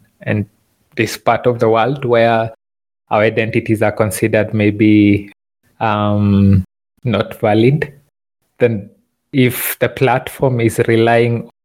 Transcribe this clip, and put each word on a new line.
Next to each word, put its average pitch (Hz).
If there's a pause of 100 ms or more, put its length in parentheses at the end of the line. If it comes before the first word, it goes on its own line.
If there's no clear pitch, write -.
(220)
and 107 (500)
this 113
part 117
of 117
the 113
world 120
where 117 (560)
our 110
identities 110
are 107
considered 107
maybe, 104 (480)
um, 104 (400)
not 110
valid, 113 (680)
then 110 (420)
if -
the 120
platform 127
is 117 (100)
relying 117 (160)